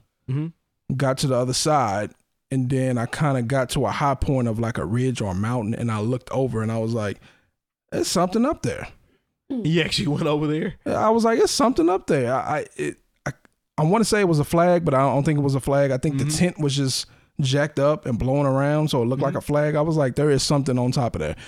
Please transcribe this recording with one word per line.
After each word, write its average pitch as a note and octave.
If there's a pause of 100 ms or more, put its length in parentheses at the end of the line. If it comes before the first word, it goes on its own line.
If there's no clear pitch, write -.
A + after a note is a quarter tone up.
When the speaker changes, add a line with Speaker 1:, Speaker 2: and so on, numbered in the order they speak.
(300)
Speaker 1:
Mm-hmm. -
Speaker 2:
Got C3
to D3
the C3
other B2
side, A2+ (400)
and C3
then C3
I A#2
kinda C3+
got B2
to C3+
a G2+
high C#3
point C3
of, A2+
like, A#2+
a D2+
ridge B2
or G2
a -
mountain, A2
and A#2
I A2
looked B2
over A#2+
and G#2+
I A2+
was A2+
like, G#2 (720)
"There's -
something F3+
up D#4+
there." - (640)
Speaker 1:
You F3
actually -
went D3+
over D3+
there? D#3 (120)
Speaker 2:
I -
was A3+
like, A#3
"There's G4+
something C#4+
up F#4
there." B2+
I, C3 (220)
I, - (100)
it, D3 (280)
I, C3+ (440)
I D#3
wanna G3+
say G#3
it G3
was D#3+
a C#3+
flag, E3+
but D3
I B2+
don't C#3
think D#3
it -
was C#3
a C3
flag. C#3
I C3
think D#3
Speaker 1:
Mm-hmm. C#3
Speaker 2:
the D3+
tent F3
was C#3
just C3+ (340)
jacked C#3+
up D4
and B2
blowing C#3
around, C#3+
so C3
it A2+
looked C3
like C#3
Speaker 1:
Mm-hmm. -
Speaker 2:
a -
flag. D3
I D3
was D#3
like, C3+
"There D3
is C3+
something C#3
on B2
top A#2+
of E2+
there." D2+ (140)